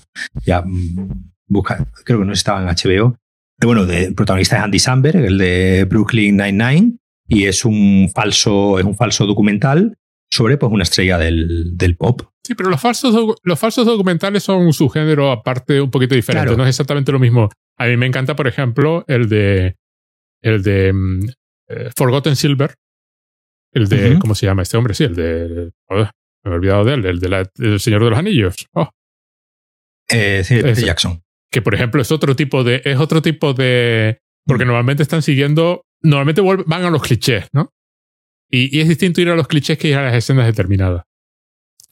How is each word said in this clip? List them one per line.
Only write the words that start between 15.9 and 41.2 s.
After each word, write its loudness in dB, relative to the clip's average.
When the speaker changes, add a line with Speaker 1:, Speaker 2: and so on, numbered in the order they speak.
Speaker 2:
poquito 0
diferente, 0
Speaker 1:
Claro. 0
Speaker 2:
no 2
es 2
exactamente -2
lo 0
mismo. 4
A -2
mí 0
me 0
encanta, -2
por -2
ejemplo, -2
el 0
de, 0
el 0
de, 2
mm, -2
eh, -12
Forgotten 0
Silver, -2
el 2
de, 2
Speaker 1:
Ujú. 6
Speaker 2:
¿cómo 0
se -2
llama 0
este -4
hombre? 0
Sí, 0
el -2
de, -6
joder, -2
me -6
he -4
olvidado 0
de 0
él, -4
el -4
de -4
la, -4
el 0
Señor 0
de 2
los 0
Anillos. -2
Oh. -2
Speaker 1:
Eh, 0
sí, 2
Peter 2
Speaker 2:
Ese. 0
Speaker 1:
Jackson. -4
Speaker 2:
Que, -2
por -2
ejemplo, 0
es -2
otro 0
tipo -2
de, 0
es 0
otro 0
tipo -2
de, 0
porque 0
Speaker 1:
Mm. 0
Speaker 2:
normalmente 0
están -2
siguiendo, 0
normalmente 2
vuelven, 2
van -2
a 0
los 0
clichés, -2
¿no? -2
Y, -2
y 0
es 2
distinto 0
ir 2
a 0
los -2
clichés -2
que -2
ir 2
a -2
las -2
escenas 2
determinadas. -2